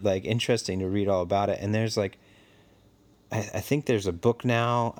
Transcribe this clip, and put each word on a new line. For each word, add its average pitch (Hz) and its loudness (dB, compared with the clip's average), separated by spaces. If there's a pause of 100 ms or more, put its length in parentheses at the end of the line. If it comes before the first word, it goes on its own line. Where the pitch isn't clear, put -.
like, 95 0
interesting 113 0
to 95 -2
read 98 0
all 95 2
about 98 0
it. 92 -2
And 104 -2
there's, 110 0
like, 101 -2 (1120)
I, 113 -2
I 95 -4
think 143 0
there's 107 2
a 92 0
book 117 0
now 117 2